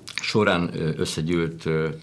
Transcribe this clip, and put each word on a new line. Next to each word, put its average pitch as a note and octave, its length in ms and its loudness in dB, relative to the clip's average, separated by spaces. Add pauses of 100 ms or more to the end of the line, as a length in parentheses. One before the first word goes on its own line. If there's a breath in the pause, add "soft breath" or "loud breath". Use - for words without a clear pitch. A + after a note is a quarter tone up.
(140)
során, F#2 600 2
ö, E2+ 220 -2
összegyűlt, E2 680 -2
ö, D#2+ 220 2 (140)